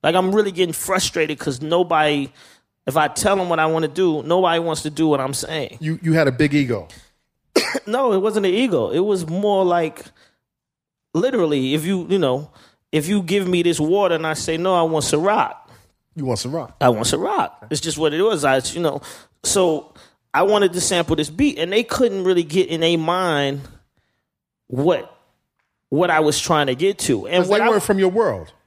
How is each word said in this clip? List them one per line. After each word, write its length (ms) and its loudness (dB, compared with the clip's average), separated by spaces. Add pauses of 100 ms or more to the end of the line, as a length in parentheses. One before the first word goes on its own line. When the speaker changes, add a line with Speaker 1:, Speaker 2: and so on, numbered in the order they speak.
Speaker 1:
Like, 120 0
I'm 200 2
really 180 0
getting 200 -2
frustrated 640 -4
'cause 220 -6
nobody, 680 0 (560)
if 100 -2
I 120 4
tell 280 0
them 140 -4
what 80 0
I 80 2
wanna 220 0
do, 340 0
nobody 380 2
wants 220 -4
to 80 -6
do 180 0
what 120 2
I'm 140 -6
saying. 460 -8
Speaker 2:
You, 220 -4
you 120 0
had 140 4
a 40 0
big 220 2
ego. 340 -2 (680)
Speaker 1:
<coughs> 300 -2
No, 260 0
it 60 2
wasn't 280 0
an 80 2
ego. 360 0
It 100 0
was 280 0
more 360 0
like, 400 -2 (1080)
literally, 640 0
if 100 -2
you, 240 -2
you 100 2
know, 320 0 (420)
if 160 0
you 140 0
give 260 0
me 140 2
this 180 0
water 340 2
and 120 -2
I 80 -2
say, 220 -4
"No, 180 0
I 80 4
want 220 0
Ciroc." 500 0 (600)
Speaker 2:
You 80 -8
want 160 -2
Ciroc. 400 -8
Speaker 1:
I 80 6
want 180 2
Ciroc. 460 -2 (180)
It's 100 -4
just 180 -6
what 140 0
it 100 -2
was. 220 0
I, 120 4 (180)
you 60 -6
know, 200 -2 (440)
so 500 0 (400)
I 80 4
wanted 300 4
to 80 -4
sample 360 0
this 140 -4
beat, 280 0
and 140 -4
they 120 2
couldn't 400 -2
really 180 2
get 260 0
in 120 -4
their 180 2
mind 640 -2 (1040)
what, 500 -2 (720)
what 220 0
I 100 4
was 200 2
trying 280 2
to 60 0
get 260 0
to. 260 0
And 160 2
Speaker 2:
'Cause 60 -2
Speaker 1:
what 100 2
Speaker 2:
they 60 2
Speaker 1:
I 40 4
Speaker 2:
weren't 140 2
from 160 0
your 120 2
world. 420 -2 (140)